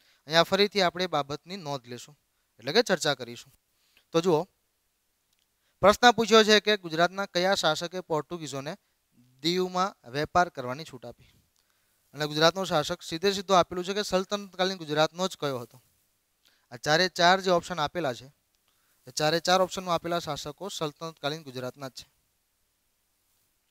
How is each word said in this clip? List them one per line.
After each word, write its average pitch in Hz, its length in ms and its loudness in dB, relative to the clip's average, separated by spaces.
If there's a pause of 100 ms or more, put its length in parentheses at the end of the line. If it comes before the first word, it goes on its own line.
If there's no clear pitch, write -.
(280)
અહીંયા 165 160 6
ફરીથી 196 380 2
આપણે 180 260 0
બાબતની 151 500 -6
નોંધ 143 300 -8
લેશું, 123 320 -16 (400)
એટલે 123 140 -6
કે 226 80 6
ચર્ચા 156 320 0
કરીશું. 120 400 -12 (580)
તો 165 100 2
જુઓ, 170 260 2 (1300)
પ્રશ્ન 208 300 6
પૂછ્યો 220 320 4
છે 208 160 4
કે 214 180 0
ગુજરાતના 180 480 -2
કયા 185 300 0
શાસકે 170 460 -2
પોર્ટુગીઝોને 151 760 -8 (640)
દીવમાં 180 720 -2
વેપાર 156 380 0
કરવાની 127 340 -10
છૂટ 127 220 -18
આપી? - 180 -18 (880)
અને 147 120 -4
ગુજરાતનો 165 380 2
શાસક 165 380 -2
સીધે 165 300 -2
સીધો 196 220 -2
આપેલું 180 300 2
છે 190 100 -6
કે 208 100 -4
સલ્તનતકાલીન 190 760 -4
ગુજરાતનો 160 500 -2
જ - 100 -10
કયો 139 220 -4
હતો? - 220 -16 (920)
આ 120 60 -16
ચારે 165 320 2
ચાર 180 320 4
જે 185 100 0
ઓપ્શન 170 280 0
આપેલા 147 340 -4
છે, 123 200 -18 (760)
એ 127 40 -18
ચારે 156 280 0
ચાર 185 220 4
ઓપ્શનમાં 185 340 -2
આપેલા 170 240 -2
શાસકો 156 500 -10
સલ્તનતકાલીન 156 760 -8
ગુજરાતના 127 440 -10
જ 123 40 -14
છે. - 140 -20 (1700)